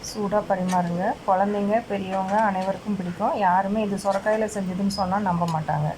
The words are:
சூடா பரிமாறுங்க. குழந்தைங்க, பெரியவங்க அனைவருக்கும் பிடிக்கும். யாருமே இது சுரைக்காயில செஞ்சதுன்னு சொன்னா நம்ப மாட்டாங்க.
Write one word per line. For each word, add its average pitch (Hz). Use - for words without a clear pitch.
சூடா 208
பரிமாறுங்க. 185
குழந்தைங்க, 202
பெரியவங்க 190
அனைவருக்கும் 190
பிடிக்கும். 185
யாருமே 196
இது 196
சுரைக்காயில 202
செஞ்சதுன்னு 196
சொன்னா 190
நம்ப 175
மாட்டாங்க. 151